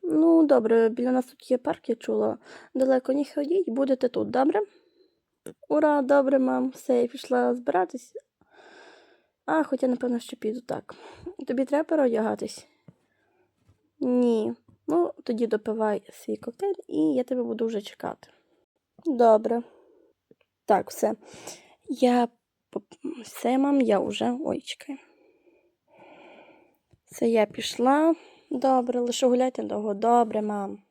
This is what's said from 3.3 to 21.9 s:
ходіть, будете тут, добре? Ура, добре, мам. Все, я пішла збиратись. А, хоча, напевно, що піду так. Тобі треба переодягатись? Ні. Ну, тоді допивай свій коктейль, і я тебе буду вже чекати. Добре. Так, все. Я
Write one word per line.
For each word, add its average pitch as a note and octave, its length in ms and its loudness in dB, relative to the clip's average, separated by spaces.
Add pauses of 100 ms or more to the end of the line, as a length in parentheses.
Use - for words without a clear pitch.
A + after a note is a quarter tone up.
ходіть, D#4+ 340 -2
будете B3+ 400 0
тут, G#3+ 200 -4
добре? C#4 320 0 (1080)
Ура, D4 320 2
добре, C#4 380 4
мам. B3+ 300 0
Все, B3+ 320 -2
я A#3+ 60 0
пішла B3 480 -2
збиратись. C#4+ 580 -4 (1300)
А, D#4 180 0
хоча, C4 240 -2
напевно, B3 320 -2
що - 180 -16
піду A3 240 -6
так. - 340 -12 (520)
Тобі C4 180 -2
треба C#4+ 180 -2
переодягатись? A3+ 840 -2 (1300)
Ні. A#3+ 540 2 (340)
Ну, E4+ 260 0 (100)
тоді A#3 240 -2
допивай G#3+ 560 -2 (100)
свій - 240 -8
коктейль, F#4+ 380 -4 (120)
і D#4 260 0
я B3+ 100 0
тебе B3+ 200 -2
буду A3+ 220 -4
вже A3+ 160 -4
чекати. - 460 -12 (800)
Добре. A#3 580 4 (1000)
Так, G3 240 0
все. A3 260 -2 (760)
Я B3 380 2 (420)